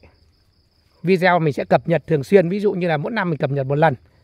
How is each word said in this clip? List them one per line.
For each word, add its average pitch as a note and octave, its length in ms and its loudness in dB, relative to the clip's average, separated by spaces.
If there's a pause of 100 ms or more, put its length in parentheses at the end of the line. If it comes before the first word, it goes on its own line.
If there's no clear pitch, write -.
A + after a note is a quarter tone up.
(1040)
Video F3+ 360 2
mình D#3+ 140 0
sẽ - 120 -6
cập E3 220 0
nhật E3 200 0
thường D3 160 -2
xuyên, F#3 260 4
ví G3+ 100 -4
dụ G3+ 140 0
như F3+ 140 -4
là D#3+ 100 0
mỗi D3+ 140 -6
năm G3+ 180 -4
mình D#3 80 -2
cập C3+ 140 -4
nhật C#3 140 -4
một C#3 100 -2
lần, D3+ 200 2 (280)